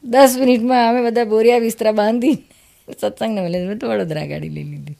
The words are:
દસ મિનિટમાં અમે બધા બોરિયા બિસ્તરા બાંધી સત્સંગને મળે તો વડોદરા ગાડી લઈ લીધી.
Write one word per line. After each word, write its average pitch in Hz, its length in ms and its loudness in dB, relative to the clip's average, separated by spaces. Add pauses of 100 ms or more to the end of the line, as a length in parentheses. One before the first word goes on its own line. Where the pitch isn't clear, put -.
દસ 254 340 4
મિનિટમાં 247 520 2
અમે 240 200 0
બધા 233 140 0
બોરિયા 220 340 4
બિસ્તરા 226 340 0
બાંધી 226 520 0 (560)
સત્સંગને 214 400 -4
મળે 180 340 -4
તો 233 140 -8
વડોદરા 170 380 -4
ગાડી 151 220 -10
લઈ 151 140 -10
લીધી. 147 380 -12